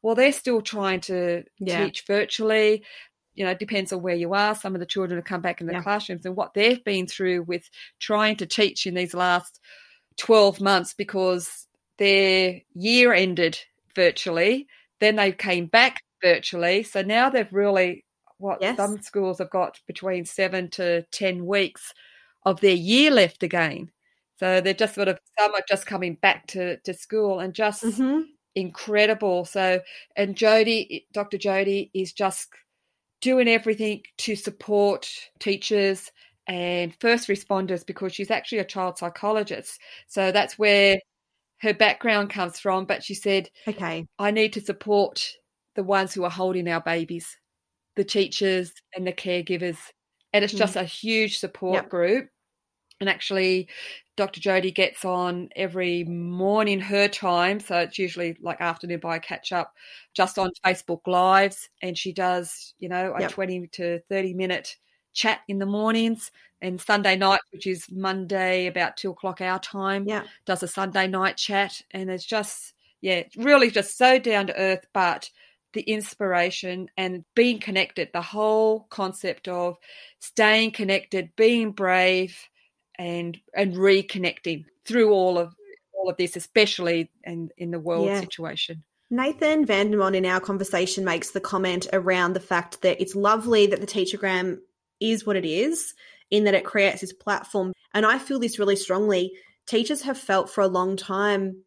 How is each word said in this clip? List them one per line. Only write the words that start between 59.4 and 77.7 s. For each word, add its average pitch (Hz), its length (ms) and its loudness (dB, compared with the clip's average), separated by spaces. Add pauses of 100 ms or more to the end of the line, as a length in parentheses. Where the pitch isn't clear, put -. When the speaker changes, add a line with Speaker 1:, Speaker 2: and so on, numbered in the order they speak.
Speaker 1:
up, 175 220 -4 (400)
just 190 260 0
on 185 120 0 (140)
Facebook 180 400 -2
Lives, 190 600 4 (140)
and 180 160 -8
she 185 160 -8
does, 180 640 -4
you 185 80 -12
know, 180 260 -4
a 180 80 -4
Speaker 2:
Yep. 175 100 -4
Speaker 1:
twenty 185 420 -6
to 170 340 -4
thirty 190 260 -4
minute 180 440 -4 (360)
chat - 360 -2
in 196 100 -4
the 196 60 -2
mornings, 226 680 -2 (300)
and 180 180 -8
Sunday 202 380 2
night, 196 240 2 (100)
which 190 160 -10
is 185 240 -6
Monday 185 760 -2
about 180 300 -4
two 190 140 -6
o'clock 185 300 -8
our 185 180 -2
time, 196 480 -4
Speaker 2:
Yeah. 214 180 -4 (200)
Speaker 1:
does 185 180 -2
a 175 40 -6
Sunday 190 400 -2
night 185 280 0
chat, 196 460 -2 (100)
and 190 180 -8
it's 185 160 -8
just, - 480 -6 (280)
yeah, 180 220 -2 (120)
really 254 360 6
just 202 260 -2
so 254 220 6
down 208 280 0
to - 120 -6
earth, 190 340 -2
but 180 360 0 (440)
the 214 80 -6
inspiration 185 1120 -4
and 185 300 -6 (100)
being 233 240 4
connected, 190 540 -4